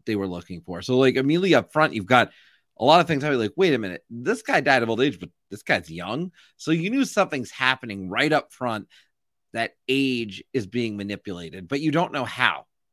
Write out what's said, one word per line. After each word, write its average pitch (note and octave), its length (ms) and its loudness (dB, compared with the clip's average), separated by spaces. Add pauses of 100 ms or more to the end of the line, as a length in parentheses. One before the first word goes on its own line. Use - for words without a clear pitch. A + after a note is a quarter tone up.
they A2 120 -2
were G2 100 -2
looking F2 340 -10
for. F#2 220 -12
So, B2+ 160 0
like, C3 180 6
immediately D#3+ 380 2
up A2+ 180 2
front, D#3 220 2
you've F#2+ 120 -6
got B2 240 4 (480)
a A2+ 60 -4
lot D#3+ 160 8
of D#3 60 2
things. D3 180 -2
I'd D3+ 60 0
be C3+ 60 2
like, A2 200 0
"Wait E3+ 180 4
a A#2+ 40 0
minute, F#2+ 320 -8
this C3 320 -4
guy G3+ 180 2
died C3 220 4
of A2+ 80 -2
old A2+ 100 0
age, B2+ 180 0
but - 120 -14 (200)
this - 120 -16
guy's F#2 280 -2
young." G#2+ 420 -8 (260)
So - 120 -4
you E3 200 0
knew C4 140 0
something's - 460 -2
happening A#2 600 -4
right C3+ 220 0
up C#3+ 200 -2
front, A2+ 360 -6 (640)
that A#2 200 -4 (140)
age B2 640 -2
is A2 140 -4
being A2 300 -4
manipulated, F#2 720 -10
but C#3+ 120 -2
you D#3 100 0
don't E3 220 0
know C3+ 120 -4
how. G#2+ 420 0 (260)